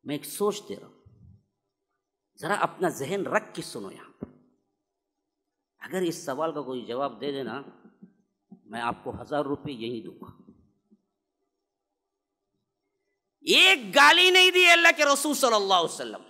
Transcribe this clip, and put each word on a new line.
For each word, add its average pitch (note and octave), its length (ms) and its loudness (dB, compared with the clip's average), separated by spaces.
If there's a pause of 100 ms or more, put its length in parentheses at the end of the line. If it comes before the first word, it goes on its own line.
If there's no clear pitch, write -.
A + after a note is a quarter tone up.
मैं C#3 100 -8
एक D3 100 -10
सोच - 360 -6
दे - 140 -16
रहा - 120 -18
हूँ, - 120 -20 (1400)
जरा F3+ 180 -6
अपना E3 340 -4
जहन D3+ 340 -8
रख C3 280 -4
के E3+ 100 -12
सुनो। G2 280 -14
यहाँ - 320 -20
पर - 60 -14 (1500)
अगर F#3 200 -6
इस E3 240 -6
सवाल D3+ 260 -6
का D3 80 -8
कोई B2 260 -10
जवाब A#2+ 320 -8
दे C#3 140 -8
देना, C3 320 -10 (1000)
मैं A2+ 140 -12
आपको A#2+ 300 -6
हजार C#3+ 340 -6
रुपये C#3+ 300 -8
यहीं A2+ 280 -10
दूंगा। - 340 -20 (3000)
एक D#4 480 4
गाली D#4+ 380 6
नहीं F#4 220 6
दी F4+ 140 4
अल्लाह E4+ 260 6
के D4+ 120 0
रसूल C#4+ 300 0
सल्लल्लाहु G3+ 500 2
अलैहि D3+ 100 -8
वसल्लम। A2 360 -12